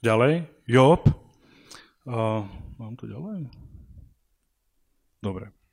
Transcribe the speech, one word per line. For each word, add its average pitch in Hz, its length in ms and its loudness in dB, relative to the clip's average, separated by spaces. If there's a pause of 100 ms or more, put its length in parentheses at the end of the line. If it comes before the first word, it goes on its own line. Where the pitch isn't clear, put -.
ďalej? 127 480 2 (160)
Job, 131 400 6
eh, - 1400 -4 (360)
mám 113 200 -12
to - 80 -14
ďalej? 156 400 -12 (1800)
Dobre. 98 320 -8 (180)